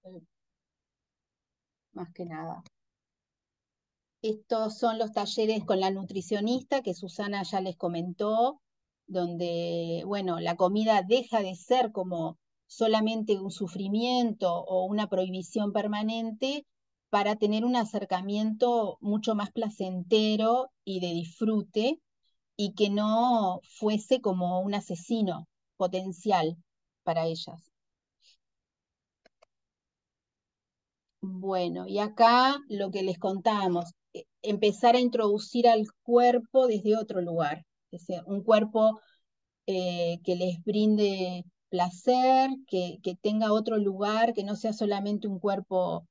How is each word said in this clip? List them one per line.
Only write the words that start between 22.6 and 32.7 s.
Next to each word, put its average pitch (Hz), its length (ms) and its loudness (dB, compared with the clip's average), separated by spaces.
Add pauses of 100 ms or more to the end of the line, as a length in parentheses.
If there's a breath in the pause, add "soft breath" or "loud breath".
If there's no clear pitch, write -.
que 202 160 2
no 214 760 2
fuese 214 580 0
como 185 400 0
un 202 140 -2
asesino 190 720 -4 (300)
potencial 185 800 -2 (460)
para 165 220 -2
ellas. 165 460 -8 (3500 soft breath)
Bueno, 185 680 -4
y 196 120 -4
acá 233 580 6 (120)
lo 196 220 -4